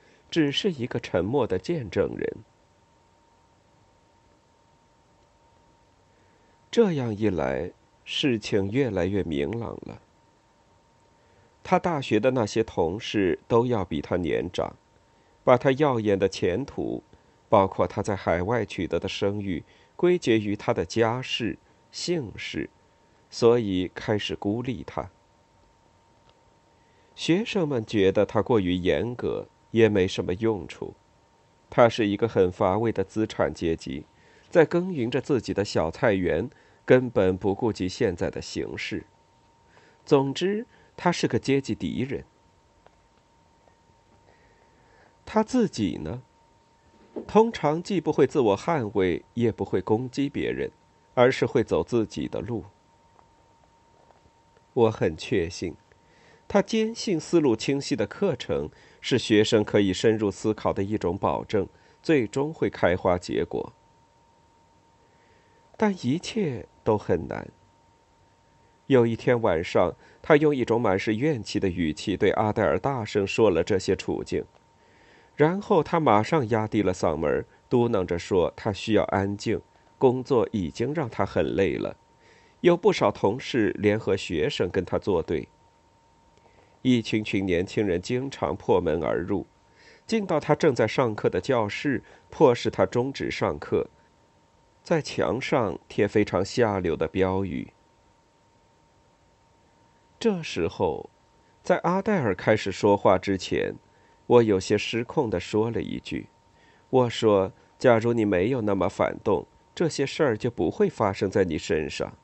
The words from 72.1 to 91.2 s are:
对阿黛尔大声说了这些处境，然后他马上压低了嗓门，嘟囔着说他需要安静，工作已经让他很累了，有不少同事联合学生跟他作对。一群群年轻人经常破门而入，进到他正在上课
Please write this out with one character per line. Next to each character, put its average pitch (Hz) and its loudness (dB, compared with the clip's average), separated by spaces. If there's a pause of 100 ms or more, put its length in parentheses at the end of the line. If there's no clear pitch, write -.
对 98 2
阿 107 0
黛 110 0
尔 - 2
大 135 -4
声 101 -2
说 110 4
了 85 2
这 101 0
些 95 0
处 - -6
境， - -6 (920)
然 170 2
后 190 2
他 170 0
马 113 6
上 139 0
压 110 0
低 107 0
了 92 2
嗓 90 0
门， 73 0 (260)
嘟 120 4
囔 101 0
着 87 -2
说 87 2
他 - -4
需 107 -4
要 98 6
安 98 0
静， 101 -4 (380)
工 127 4
作 123 2
已 90 -2
经 120 -4
让 151 -4
他 - -2
很 73 -2
累 87 0
了， 50 -6 (640)
有 170 4
不 202 2
少 107 2
同 107 0
事 107 0
联 104 2
合 101 0
学 90 -2
生 95 -2
跟 87 -2
他 85 -4
作 85 0
对。 73 -4 (1300)
一 127 4
群 107 -2
群 98 -2
年 90 2
轻 104 -2
人 90 0
经 127 -4
常 85 -4
破 98 2
门 82 -2
而 60 0
入， 92 -4 (600)
进 220 -2
到 175 0
他 147 2
正 143 2
在 117 2
上 113 0
课 113 0